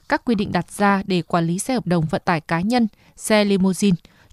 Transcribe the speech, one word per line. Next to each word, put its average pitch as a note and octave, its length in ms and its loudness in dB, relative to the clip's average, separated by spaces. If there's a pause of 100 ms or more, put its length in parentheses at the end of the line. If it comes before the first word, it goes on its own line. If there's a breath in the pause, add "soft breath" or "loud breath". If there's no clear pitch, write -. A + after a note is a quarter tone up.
các - 160 -2
quy A#3 100 0
định G3+ 180 -2
đặt F3 180 -4
ra G3+ 360 0
để F3+ 160 -2
quản E3+ 240 -2
lý E3+ 120 -2
xe C4 160 -4
hợp A3 120 -4
đồng E3+ 180 0
vận D#3+ 200 -4
tải E3+ 160 0
cá E3 200 -4
nhân, A3+ 280 0 (280 soft breath)
xe G#3 280 0
limousine, F#3+ 520 2 (360 soft breath)